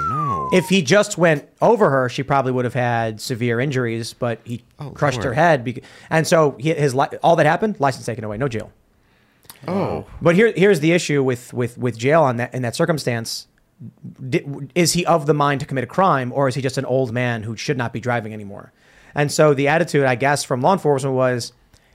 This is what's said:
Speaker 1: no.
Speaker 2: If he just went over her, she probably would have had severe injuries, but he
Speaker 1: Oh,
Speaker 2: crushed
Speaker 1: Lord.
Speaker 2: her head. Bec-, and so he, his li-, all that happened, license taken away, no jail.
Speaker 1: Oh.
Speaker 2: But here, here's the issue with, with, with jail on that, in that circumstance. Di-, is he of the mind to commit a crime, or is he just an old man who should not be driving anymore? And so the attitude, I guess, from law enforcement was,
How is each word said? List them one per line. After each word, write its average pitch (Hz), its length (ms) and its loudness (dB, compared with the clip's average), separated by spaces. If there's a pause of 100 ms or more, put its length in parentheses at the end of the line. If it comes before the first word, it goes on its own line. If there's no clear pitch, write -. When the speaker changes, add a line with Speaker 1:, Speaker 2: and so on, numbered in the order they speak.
(100)
Speaker 1:
no. - 420 -4
Speaker 2:
If 185 160 2
he 190 140 2
just 202 340 0
went 160 320 0 (140)
over 202 260 4
her, 131 220 2
she 139 120 -6
probably 131 300 0
would 123 140 0
have 107 80 -6
had 117 460 -2
severe 117 400 -2
injuries, 123 520 -4
but 120 320 -6
he 120 180 -10 (160)
Speaker 1:
Oh, 143 120 -12
Speaker 2:
crushed 139 280 -2
Speaker 1:
Lord. 110 100 -4
Speaker 2:
her 117 60 -4
head. 151 300 4
Bec-, 123 180 -8 (280)
and 160 160 0
so 156 320 4
he, 160 160 -2
his 143 200 0
li-, 139 120 0 (160)
all 170 140 4
that 151 100 4
happened, 180 320 0
license 131 260 0
taken 107 200 -6
away, 107 120 -6
no 135 120 -2
jail. 113 220 -8 (960)
Speaker 1:
Oh. 147 380 -4 (160)
Speaker 2:
But 165 140 4
here, 220 200 4
here's 185 260 4
the 160 120 2
issue 151 300 2
with, 127 320 -4
with, 120 240 -4
with 117 180 -4
jail 143 260 4
on 127 140 2
that, 120 160 -4
in 127 100 -6
that 117 140 -4
circumstance. 131 680 -4 (840)
Di-, 120 160 -2 (300)
is 170 180 2
he 175 140 -2
of 156 200 2
the 156 80 4
mind 143 260 2
to 147 60 -8
commit 131 180 -4
a - 20 -6
crime, 139 460 2
or 135 160 2
is 120 60 -2
he 143 80 -6
just 127 160 -4
an 131 60 0
old 127 280 0
man 120 300 -2
who 107 140 -8
should 139 220 -4
not 117 140 -4
be 117 80 -8
driving 110 340 -4
anymore? 101 380 -14 (420)
And 147 180 0
so 151 220 6
the 139 140 2
attitude, 160 360 2
I 127 120 2
guess, 139 280 0
from 127 160 -2
law 160 120 4
enforcement 139 440 0
was, 127 360 0 (420)